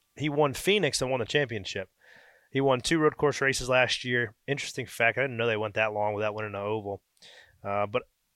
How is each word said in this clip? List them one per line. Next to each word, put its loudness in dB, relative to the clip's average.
he -2
won 2
Phoenix 0
and 0
won 0
the -2
championship. -2
He 0
won 4
two 2
road 2
course 2
races 0
last 4
year. -2
Interesting -4
fact. 2
I 2
didn't -2
know 0
they 2
went -4
that 2
long 0
without -2
winning -8
an -6
oval. -4
Uh, 0
but -2